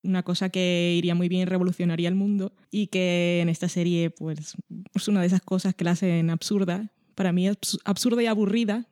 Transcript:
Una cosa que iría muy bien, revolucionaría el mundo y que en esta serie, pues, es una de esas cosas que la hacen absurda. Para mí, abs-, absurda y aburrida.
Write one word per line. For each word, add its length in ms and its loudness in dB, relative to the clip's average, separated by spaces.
Una 200 0
cosa 280 -2
que 460 2
iría 200 0
muy 120 2
bien, 200 0
revolucionaría 600 0
el 60 0
mundo 400 0
y 180 -2
que 520 2
en 80 2
esta 200 -2
serie, 420 0
pues, 460 -10
es 140 -2
una 120 2
de 60 2
esas 140 4
cosas 340 -2
que 80 -4
la 100 2
hacen 380 2
absurda. 640 -2
Para 160 0
mí, 160 2
abs-, 360 -4
absurda 380 0
y 40 2
aburrida. 640 0